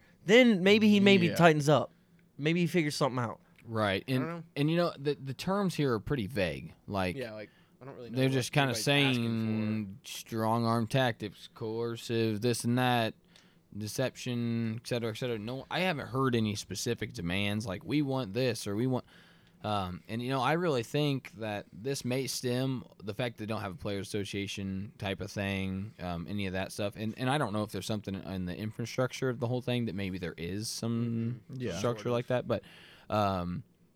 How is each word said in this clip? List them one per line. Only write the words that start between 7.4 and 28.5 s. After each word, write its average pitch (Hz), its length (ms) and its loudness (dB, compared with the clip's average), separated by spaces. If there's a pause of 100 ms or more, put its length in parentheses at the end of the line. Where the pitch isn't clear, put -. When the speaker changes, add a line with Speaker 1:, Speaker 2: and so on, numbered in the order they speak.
Speaker 4:
I - 40 -20
don't 135 120 -14
really 120 140 -14
know 117 60 -6
Speaker 3:
they're 131 120 4
Speaker 4:
what 131 60 0
Speaker 3:
just 131 180 0
kinda 139 220 2
Speaker 4:
anybody's - 140 -2
asking 143 260 4
for. 120 80 2
Speaker 3:
saying 110 800 -2
strong 113 640 -2
arm 113 220 2
tactics, 117 640 -2
coercive, 113 880 -2
this 117 240 0
and 120 140 2
that, 123 360 2 (640)
deception, 117 1080 -4
et - 60 -16
cetera, 117 220 -2
et 107 60 -8
cetera. 120 220 -4
No, 120 320 -8
I 151 100 -2
haven't 165 280 -2
heard 127 260 2
any 110 200 4
specific 110 580 -4
demands 101 540 -2
like, 98 180 -6
"We 147 180 0
want 131 320 -2
this," 123 320 0
or, 104 80 -4
"We 117 120 0
want," 127 180 0 (580)
um, 95 460 -2
and, 113 140 -6
you 123 80 -4
know, 135 100 0
I 127 140 2
really 165 280 0
think 143 560 -2
that 104 340 -6
this 131 320 -6
may 127 220 -2
stem, 127 580 -2 (200)
the 104 100 -6
fact 120 240 -6
that 107 80 -8
they 107 60 -4
don't 107 100 -4
have 98 100 -6
a 85 40 -12
player 101 240 -6
association 98 960 -6
type 98 220 -4
of 92 100 -8
thing, 98 720 -4
um, 87 280 -6
any 101 180 -4
of 92 80 -4
that 95 180 -4
stuff. 101 240 -4
And, 110 200 -6
and 127 120 -2
I 139 100 2
don't 120 140 -2
know 107 100 0
if 104 80 -4
there's 95 160 -6
something 104 280 -4
in 92 320 -6
the 87 100 -6